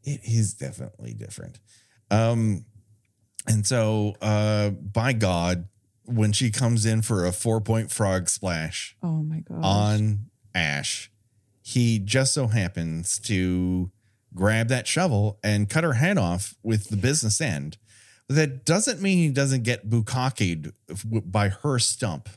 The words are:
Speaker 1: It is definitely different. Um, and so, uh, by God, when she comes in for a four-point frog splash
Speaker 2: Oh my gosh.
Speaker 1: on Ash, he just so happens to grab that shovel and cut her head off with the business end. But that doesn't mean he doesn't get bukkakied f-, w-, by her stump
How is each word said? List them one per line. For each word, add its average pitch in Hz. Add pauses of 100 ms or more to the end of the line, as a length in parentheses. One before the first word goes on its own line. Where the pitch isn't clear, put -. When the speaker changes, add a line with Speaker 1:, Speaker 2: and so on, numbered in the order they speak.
Speaker 1:
It 143
is 113
definitely 60
different. 50 (520)
Um, 113 (840)
and 107
so, 107
uh, 104
by 107
God, 90 (360)
when 107
she 117
comes 113
in 110
for 101
a 90
four-point 110
frog 92
splash 82
Speaker 2:
Oh 160
my 156
gosh. 170
Speaker 1:
on 104 (360)
Ash, 73 (520)
he 117
just 131
so 131
happens 87
to 92 (440)
grab 110
that 127
shovel 107
and 104
cut 160
her 151
head 170
off 92
with 110
the 110
business 117
end. 78 (500)
But 139
that 139
doesn't 196
mean 196
he 165
doesn't 135
get 113
bukkakied 110 (180)
f-, 92
w-, 110
by 101
her 131
stump -